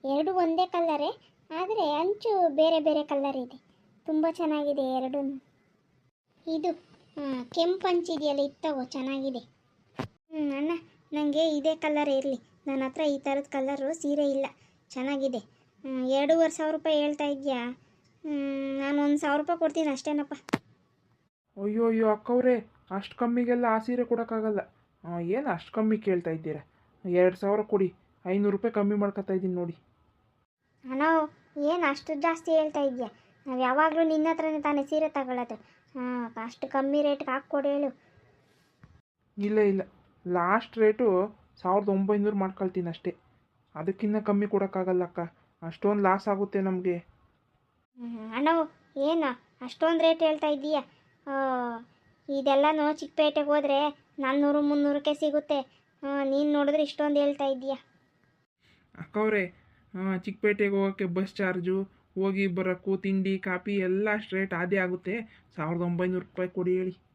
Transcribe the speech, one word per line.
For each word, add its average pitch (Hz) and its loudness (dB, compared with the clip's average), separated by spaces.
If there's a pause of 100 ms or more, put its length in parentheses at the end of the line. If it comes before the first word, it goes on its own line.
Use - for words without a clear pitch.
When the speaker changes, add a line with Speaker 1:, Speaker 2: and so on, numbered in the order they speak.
(180)
Speaker 1:
ಎರಡು 320 0
ಒಂದೇ 349 2
ಕಲರೇ, 330 0 (420)
ಆದರೆ 370 0
ಅಂಚು 392 2
ಬೇರೆ 311 4
ಬೇರೆ 302 2
ಕಲರ್ 277 -2
ಇದೆ. 254 -10 (460)
ತುಂಬ 311 0
ಚೆನ್ನಾಗಿದೆ 294 -2 (140)
ಎರಡೂ. 262 -2 (1400)
ಇದು, 330 0 (500)
ಆ, 269 -6
ಕೆಂಪು 359 0
ಅಂಚಿದೆಯಲ್ಲ, 311 0
ಇದು 285 -2
ತಗೋ, 285 -2
ಚೆನ್ನಾಗಿದೆ. 269 -6 (640)
ಹ್ಞೂ 294 -6
ಅಣ್ಣ, 302 -2 (420)
ನನಗೆ 302 2
ಇದೇ 311 0
ಕಲರ್ 294 0
ಇರಲಿ. 269 0 (260)
ನನ್ನ 269 -2
ಹತ್ರ 262 -8
ಈ 285 2
ಥರದ 277 -2
ಕಲರು 277 -4
ಸೀರೆ 294 0
ಇಲ್ಲ. 269 -2 (420)
ಚೆನ್ನಾಗಿದೆ. 262 -4
ಹ್ಞೂ, - -8
ಎರಡೂವರೆ 311 4
ಸಾವಿರ 311 -2
ರೂಪಾಯಿ 311 0
ಹೇಳ್ತಾ 294 0
ಇದೆಯಾ? 269 -2 (540)
ಹ್ಞೂ, 277 -4
ನಾನು 285 0
ಒಂದು 294 2
ಸಾವಿರ 294 0
ರೂಪಾಯಿ 330 -2
ಕೊಡ್ತೀನಿ 311 0
ಅಷ್ಟೇನಪ್ಪ. 294 -4 (1300)
Speaker 2:
ಅಯ್ಯೋ, 226 0
ಅಯ್ಯೋ, 226 4
ಅಕ್ಕವ್ರೆ, 240 2 (200)
ಅಷ್ಟು 196 -8
ಕಮ್ಮಿಗೆಲ್ಲ 240 0
ಆ 220 2
ಸೀರೆ 247 -2
ಕೊಡೋಕ್ಕಾಗಲ್ಲ. 226 0 (440)
ಆ, 170 -6
ಏನು 226 -2
ಅಷ್ಟು 175 -6
ಕಮ್ಮಿ 220 2
ಕೇಳ್ತಾ 180 0
ಇದ್ದೀರಾ? 156 -6 (500)
ಎರಡು 180 6
ಸಾವಿರ 202 0
ಕೊಡಿ, 196 2 (320)
ಐನೂರು 202 2
ರೂಪಾಯಿ 202 -2
ಕಮ್ಮಿ 208 0
ಮಾಡ್ಕೊತಾ 196 -2
ಇದ್ದೀನಿ 185 -2
ನೋಡಿ. 170 -4 (1120)
Speaker 1:
ಅಣ್ಣ, 262 0 (560)
ಏನು 302 2
ಅಷ್ಟು 285 -4
ಜಾಸ್ತಿ 330 -2
ಹೇಳ್ತಾ 302 2
ಇದೆಯಾ? 254 -2 (380)
ನಾವು 254 -4
ಯಾವಾಗಲೂ 311 4
ನಿನ್ನ 311 2
ಹತ್ರನೇ 311 -2
ತಾನೇ 294 0
ಸೀರೆ 302 0
ತಗೊಳ್ಳೋದು. 254 -4 (440)
ಹಾಂ, 240 -6
ಅಷ್ಟು 240 -10
ಕಮ್ಮಿ 277 0
ರೇಟ್ಗೆ 285 -2
ಹಾಕ್ಕೊಡು 277 -2
ಹೇಳು. 285 -2 (1400)
Speaker 2:
ಇಲ್ಲ, 208 2
ಇಲ್ಲ, 196 4 (460)
ಲಾಸ್ಟ್ 180 2
ರೇಟು 214 4 (260)
ಸಾವಿರದ 196 2
ಒಂಬೈನೂರು 202 2
ಮಾಡ್ಕೊಳ್ತೀನಿ 185 -2
ಅಷ್ಟೇ. - -8 (580)
ಅದಕ್ಕಿಂತ 190 -4
ಕಮ್ಮಿ 208 0
ಕೊಡೋಕ್ಕಾಗಲ್ಲ 190 0
ಅಕ್ಕ, 175 -8 (420)
ಅಷ್ಟೊಂದು 202 -2
ಲಾಸ್ 196 2
ಆಗುತ್ತೆ 196 -2
ನಮಗೆ. 185 0 (1000)
Speaker 1:
ಹ್ಮ್, 233 -10
ಅಣ್ಣ, 285 2 (480)
ಏನು 285 0 (260)
ಅಷ್ಟೊಂದು 320 0
ರೇಟ್ 330 4
ಹೇಳ್ತಾ 311 0
ಇದ್ದೀಯಾ? 294 0 (440)
ಆ, 277 -8 (960)
ಇದೆಲ್ಲನೂ 294 2
ಚಿಕ್ಕಪೇಟೆಗೆ 302 0
ಹೋದ್ರೆ 294 0 (120)
ನಾನ್ನೂರು 285 2
ಮುನ್ನೂರಕ್ಕೆ 285 2
ಸಿಗುತ್ತೆ. 294 0 (420)
ಆ, 277 -2
ನೀನು 285 2
ನೋಡಿದ್ರೆ 294 2
ಇಷ್ಟೊಂದು 294 0
ಹೇಳ್ತಾ 285 0
ಇದ್ದೀಯಾ? 269 -2 (1200)
Speaker 2:
ಅಕ್ಕವ್ರೆ, 208 -2 (460)
ಆ, 190 -2
ಚಿಕ್ಕಪೇಟೆಗೆ 202 0
ಹೋಗೋಕ್ಕೆ 196 0
ಬಸ್ 185 -2
ಚಾರ್ಜು, 185 0 (320)
ಹೋಗಿ 196 0
ಬರೋಕ್ಕೂ, 185 -2
ತಿಂಡಿ, 190 0
ಕಾಫಿ 190 -4
ಎಲ್ಲ 190 0
ಅಷ್ಟು 214 -4
ರೇಟ್ 190 -2
ಆದೇ 180 0
ಆಗುತ್ತೆ. 185 -4 (120)
ಸಾವಿರದ 170 -4
ಒಂಬೈನೂರು 180 -2
ರೂಪಾಯಿ 185 -6
ಕೊಡಿ 185 -2
ಹೇಳಿ. 185 -4 (160)